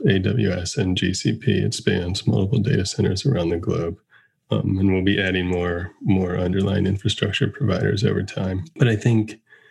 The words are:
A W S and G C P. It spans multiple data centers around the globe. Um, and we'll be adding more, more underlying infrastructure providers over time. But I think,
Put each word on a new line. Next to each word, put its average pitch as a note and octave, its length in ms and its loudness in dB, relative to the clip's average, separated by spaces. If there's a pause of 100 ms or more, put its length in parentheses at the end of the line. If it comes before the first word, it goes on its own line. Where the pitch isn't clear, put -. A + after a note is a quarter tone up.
A G2 120 4
W G2+ 320 0
S F2+ 260 -4
and F#2+ 180 0
G F#2 200 -2
C - 180 0
P. A2+ 240 0
It G#2 160 0
spans F#2 540 -2
multiple G2+ 320 2
data G2 260 0
centers - 400 -2
around F2 240 2
the F2 80 0
globe. E2+ 400 -4 (540)
Um, G2+ 260 0
and F#2+ 160 4
we'll F#2 100 2
be G2+ 160 2
adding F#2 280 0
more, F2 440 -2 (100)
more F#2 360 2
underlying F#2+ 480 0
infrastructure G2 600 0
providers G2 560 0
over G2 180 2
time. F#2+ 440 -4 (100)
But B2 120 4
I A2+ 80 4
think, A2 440 0 (320)